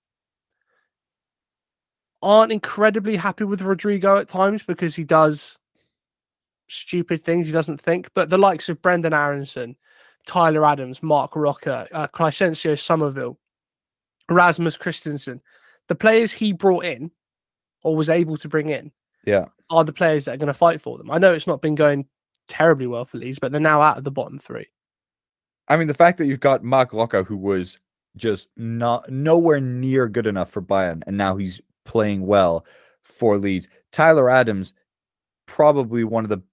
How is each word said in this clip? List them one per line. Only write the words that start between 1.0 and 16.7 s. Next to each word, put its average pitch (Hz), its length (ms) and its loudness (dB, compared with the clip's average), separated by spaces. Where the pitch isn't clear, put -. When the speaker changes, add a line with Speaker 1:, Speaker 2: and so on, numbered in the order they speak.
Speaker 1:
aren't 220 300 6
incredibly 214 640 0
happy 185 280 -4
with 196 180 -4
Rodrigo 196 560 0
at 202 100 -2
times 196 360 -2
because 170 320 -6
he 165 80 -8
does 151 540 2
stupid 170 540 -6
things, 170 260 -2
he 156 60 -8
doesn't 156 280 -2
think, 175 320 -2
but 160 160 0
the 185 80 2
likes 196 320 2
of 165 120 -8
Brendan 165 320 0
Aronson, 139 600 -4
Tyler 160 400 2
Adams, 135 380 -2
Mark 147 320 0
Roca, 143 560 -4
uh, 156 160 -8
Crescencio 160 720 -2
Somerville, 139 580 -4
Rasmus 170 480 2
Christensen, 147 640 -10
the 175 80 -2
players 220 360 2
he 214 220 -2
brought 180 320 0